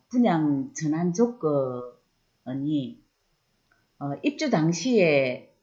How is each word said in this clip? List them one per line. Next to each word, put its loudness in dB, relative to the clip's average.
분양 2
전환 -2
조건이, -4
어, -8
입주 -2
당시에, 2